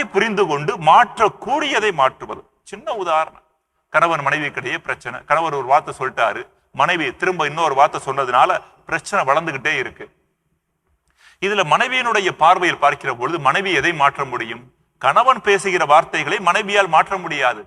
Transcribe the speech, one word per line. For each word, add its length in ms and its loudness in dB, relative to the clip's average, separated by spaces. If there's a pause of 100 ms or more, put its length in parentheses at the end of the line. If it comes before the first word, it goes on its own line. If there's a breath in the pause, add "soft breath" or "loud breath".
புரிந்து 400 0
கொண்டு 320 -2
மாற்றக்கூடியதை 1160 2
மாற்றுவது. 480 -2 (220)
சின்ன 300 -18
உதாரணம், 520 -4 (480)
கணவன் 320 2
மனைவிக்கிடையே 520 -4
பிரச்சனை, 480 -10
கணவர் 340 0
ஒரு 80 -6
வார்த்தை 260 2
சொல்லிட்டாரு, 480 -2 (340)
மனைவி 400 0
திரும்ப 300 -2
இன்னொரு 300 -2
வார்த்தை 260 2
சொன்னதுனால 580 0 (260)
பிரச்சனை 400 -4
வளர்ந்துகிட்டே 500 -2
இருக்கு. 300 -8 (1400 soft breath)
இதுல 240 0
மனைவியினுடைய 720 0
பார்வையில் 460 2
பார்க்கிற 320 0
பொழுது 240 -4
மனைவி 340 0
எதை 200 0
மாற்ற 320 0
முடியும்? 380 -10 (380)
கணவன் 400 2
பேசுகிற 440 0
வார்த்தைகளை 540 2
மனைவியால் 540 0
மாற்ற 240 2
முடியாது. 500 -2